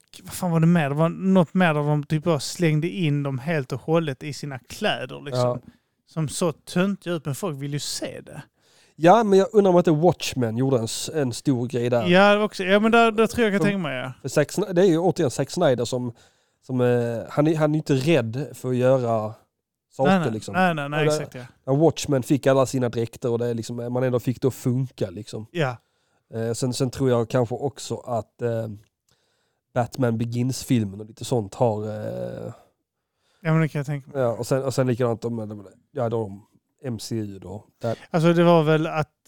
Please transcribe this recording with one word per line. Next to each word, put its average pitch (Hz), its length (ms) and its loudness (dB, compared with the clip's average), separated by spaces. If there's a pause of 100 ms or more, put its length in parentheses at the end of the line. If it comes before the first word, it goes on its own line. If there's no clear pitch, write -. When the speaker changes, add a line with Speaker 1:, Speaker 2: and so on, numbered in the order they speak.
(220)
Speaker 1:
vad - 100 -16
fan 180 180 -4
var 165 100 2
det 160 60 6
mer? 165 220 4
Det 139 60 -2
var 165 140 2
något 185 460 2
mer 180 200 4
där 147 60 0
de 147 240 0
typ 156 200 -2
bara 160 160 0
slängde 160 480 0
in 156 340 -2
dem 135 160 -4
helt 147 340 -4
och 127 80 -8
hållet 160 420 -2
i 151 100 -10
sina 139 260 -12
kläder, 143 680 -6
liksom. 127 160 -2
Speaker 2:
Ja. 123 180 0 (480)
Speaker 1:
Som 160 220 -6
så 170 240 -2
töntiga 190 600 -4
ut, 170 120 -6
men 139 100 -6
folk 143 280 -6
vill 143 100 -8
ju 147 60 -4
se - 420 -8
det. 151 220 -16 (540)
Speaker 2:
Ja, 185 280 8
men 196 140 6
jag 190 140 4
undrar 202 200 6
om 175 60 8
inte 175 120 6
Watchmen 147 680 2
gjorde 131 220 2
en 110 60 0
s-, - 300 -8
en 135 180 0
stor 123 340 -2
grej 120 240 -2
där. 120 180 2
Speaker 1:
Ja, 196 240 6
det 208 60 4
var 214 60 0
också, 202 200 -6
ja, 196 160 4
men 226 120 4
där, 233 200 6
där 214 140 2
tror 233 180 -2
jag 208 80 2
kan 202 80 0
Speaker 2:
För 196 40 2
Speaker 1:
tänka 202 140 0
mig, 143 180 -4
ja. 127 160 -8 (100)
Speaker 2:
för 135 60 -10
Zack 147 240 0
Sny-, 190 200 -4
det 170 100 4
är 208 40 6
ju 160 120 4
återigen 165 320 0
Zack - 200 -4
Snyder 135 340 2
som, 123 280 -6 (540)
som, 127 140 -2
eh, 120 380 2 (120)
han 151 160 2
är, 160 100 2
han 151 180 2
är - 40 0
inte 151 160 0
rädd 131 600 0
för - 140 -8
att 127 80 -2
göra 117 580 2 (580)
saker, 139 180 2
Speaker 1:
Nej, 190 100 4
nej. 139 100 -2
Speaker 2:
liksom. 110 240 -8
Speaker 1:
Nej, 180 200 2
nej, 143 140 -6
nej, 147 120 -4
Speaker 2:
Och 151 120 2
där, 151 80 0
Speaker 1:
exakt, - 140 -12
ja. 127 80 -14 (240)
Speaker 2:
när 135 140 2
Watchmen 143 420 2
fick 143 240 0
alla 135 200 4
sina 123 220 -2
dräkter 117 420 -4
och 117 80 0
det, 120 160 -2
liksom, 117 220 -8
man 120 280 -4
ändå 123 160 0
fick - 220 -4
det 139 60 2
att 113 60 0
funka, 123 560 -4
liksom. 107 400 -14
Speaker 1:
Ja. 135 260 -4 (580)
Speaker 2:
Eh, 113 180 -4
sen, 123 200 -2
sen 127 180 -2
tror 131 200 -2
jag 117 200 2
kanske 127 240 0
också 120 420 -8
att, - 460 -8
eh, 113 260 -4 (1040)
Batman 120 440 0
Begins-filmen 117 800 -2
och 107 60 -14
lite 113 180 -16
sånt 110 300 -4
har, 107 340 0
eh, 110 640 -8 (880)
Speaker 1:
Ja, 160 100 0
men 160 80 4
det 156 80 2
kan 147 100 -6
jag 139 80 -6
tänka 143 240 -8
mig. 139 120 -4
Speaker 2:
ja, 120 60 4
och 113 180 -4
sen, 135 180 0
och 135 100 -4
sen 131 120 2
likadant 117 380 0
om, 107 420 -8 (260)
ja, 120 160 -2
de 107 340 -4 (420)
M 117 140 -6
C - 180 -8
U 101 220 -8
då. 92 260 -14 (180)
Där 117 160 -4 (120)
Speaker 1:
Alltså, 170 220 4
det 170 120 4
var 170 180 6
väl 156 240 2
att 156 220 -4 (200)